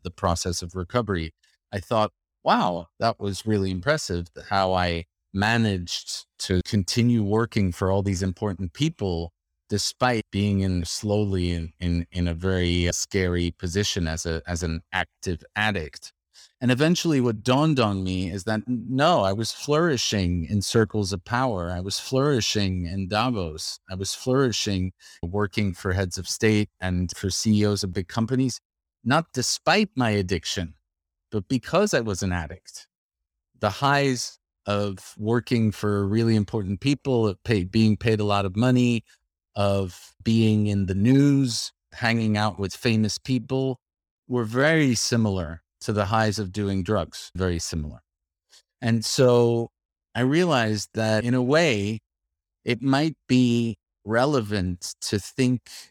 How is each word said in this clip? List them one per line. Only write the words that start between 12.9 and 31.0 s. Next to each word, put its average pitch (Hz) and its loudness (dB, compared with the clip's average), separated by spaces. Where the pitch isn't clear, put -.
scary 87 0
position 90 -2
as 80 -4
a, 80 -4
as 87 -6
an 82 -4
active 87 -6
addict." 95 -4
And 127 2
eventually 156 2
what 113 0
dawned 143 2
on 101 2
me 92 -2
is 95 -8
that, 110 -2
n-, 117 -4
no, 139 2
I 98 2
was 110 -4
flourishing 113 0
in 101 0
circles 107 0
of 95 -6
power. 117 -2
I 90 -4
was 95 -6
flourishing 107 0
in 95 -4
Davos. 104 -2
I 92 -10
was 95 -6
flourishing 107 0
working 98 -2
for 95 -4
heads 92 -2
of 87 -10
state 107 2
and 90 -2
for 98 -6
C 104 2
E 104 2
Os 101 0
of 92 -6
big 92 -6
companies, 127 -2
not 147 2
despite 175 0
my 123 2
addiction, 90 -2